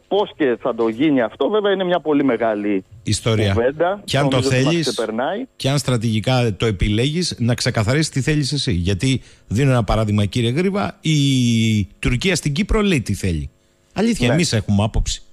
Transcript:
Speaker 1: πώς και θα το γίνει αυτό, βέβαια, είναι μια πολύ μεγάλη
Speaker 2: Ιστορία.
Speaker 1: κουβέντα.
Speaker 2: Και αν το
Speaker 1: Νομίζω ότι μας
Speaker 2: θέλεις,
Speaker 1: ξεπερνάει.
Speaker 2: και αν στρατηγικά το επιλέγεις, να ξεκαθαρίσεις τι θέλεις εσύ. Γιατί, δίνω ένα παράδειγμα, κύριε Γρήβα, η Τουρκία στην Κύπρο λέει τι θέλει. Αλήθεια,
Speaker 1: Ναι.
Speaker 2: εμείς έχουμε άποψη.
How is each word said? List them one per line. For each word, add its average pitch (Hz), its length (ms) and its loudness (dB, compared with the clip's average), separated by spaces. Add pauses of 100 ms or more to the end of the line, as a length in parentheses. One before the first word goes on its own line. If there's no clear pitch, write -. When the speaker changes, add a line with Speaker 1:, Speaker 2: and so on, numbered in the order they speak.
Speaker 1:
πώς 196 300 -2
και 127 240 0
θα 123 140 -2
το 117 120 0
γίνει 131 340 2
αυτό, 139 280 -2
βέβαια, 208 220 2
είναι 190 120 0
μια 175 160 0
πολύ 143 240 0
μεγάλη 107 600 0 (200)
Speaker 2:
Ιστορία. 110 500 0
Speaker 1:
κουβέντα. 156 500 0
Speaker 2:
Και - 140 -2
αν 139 120 2
το 135 60 2
Speaker 1:
Νομίζω 127 200 0
ότι 127 80 2
μας 147 100 2
Speaker 2:
θέλεις, 165 140 0
Speaker 1:
ξεπερνάει. 120 580 -4 (100)
Speaker 2:
και - 140 -4
αν 143 80 0
στρατηγικά 120 800 0
το 123 80 -2
επιλέγεις, 117 760 0
να 120 140 0
ξεκαθαρίσεις 127 560 0
τι 135 120 -2
θέλεις 151 300 0
εσύ. 135 200 -2
Γιατί, 98 500 0 (260)
δίνω 131 240 2
ένα 120 120 4
παράδειγμα, 104 420 0
κύριε 117 260 -2
Γρήβα, 107 500 -2
η 156 160 2 (800)
Τουρκία 170 360 0
στην 147 180 -2
Κύπρο 208 280 0
λέει 185 200 2
τι 101 120 -4
θέλει. 80 360 -4 (440)
Αλήθεια, 208 340 0
Speaker 1:
Ναι. 120 60 2
Speaker 2:
εμείς 160 200 0
έχουμε 101 300 2
άποψη. - 380 -2 (120)